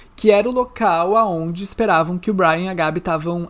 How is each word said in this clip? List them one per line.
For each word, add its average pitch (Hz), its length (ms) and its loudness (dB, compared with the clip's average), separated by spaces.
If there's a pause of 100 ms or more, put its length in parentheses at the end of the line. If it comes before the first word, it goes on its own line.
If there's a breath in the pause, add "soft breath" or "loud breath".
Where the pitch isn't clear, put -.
(160 loud breath)
que 214 140 0
era 208 180 4
o 247 40 -4
local 208 640 0
aonde 170 460 -2
esperavam 180 540 0
que 175 120 -6
o 214 40 2
Brian 175 320 2
e 190 40 -4
a 190 40 -6
Gabi 160 260 -2
tavam 170 500 -4